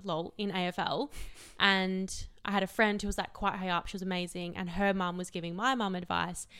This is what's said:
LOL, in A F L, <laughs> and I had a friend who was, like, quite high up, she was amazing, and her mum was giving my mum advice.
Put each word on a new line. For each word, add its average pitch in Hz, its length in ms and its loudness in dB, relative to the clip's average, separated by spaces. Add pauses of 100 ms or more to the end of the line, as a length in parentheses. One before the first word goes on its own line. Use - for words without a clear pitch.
LOL, 170 340 -2
in 202 140 -2
A 180 160 0
F 180 120 -4
L, 208 320 0 (240)
<laughs> - 240 -16
and 190 540 4 (320)
I 196 60 0
had 196 120 4
a 185 40 -2
friend 208 340 4
who 202 60 -4
was, 202 100 -2
like, - 160 -4
quite 196 220 0
high 185 140 -4
up, 175 180 0
she - 80 -10
was 185 60 -4
amazing, 175 560 -4
and 175 140 -4
her 196 220 4
mum 180 240 0
was 180 120 -6
giving 170 260 -6
my 240 200 2
mum 202 200 0
advice. 170 520 -2 (120)